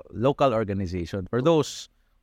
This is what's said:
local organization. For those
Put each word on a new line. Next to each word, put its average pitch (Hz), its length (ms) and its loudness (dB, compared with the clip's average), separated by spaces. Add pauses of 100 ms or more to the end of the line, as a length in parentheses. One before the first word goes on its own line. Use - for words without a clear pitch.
local 131 440 2
organization. 95 760 -2
For 120 120 0
those 156 480 0 (340)